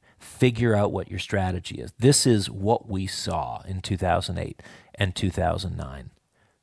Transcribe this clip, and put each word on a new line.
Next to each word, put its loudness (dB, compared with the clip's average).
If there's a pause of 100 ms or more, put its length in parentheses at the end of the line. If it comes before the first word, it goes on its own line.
(200)
figure 2
out 2
what -6
your -6
strategy -2
is. -12
This 6
is 4
what 0
we -2
saw -6
in -8
two -2
thousand 0
eight -8 (340)
and 0
two 0
thousand -2
nine. -12 (520)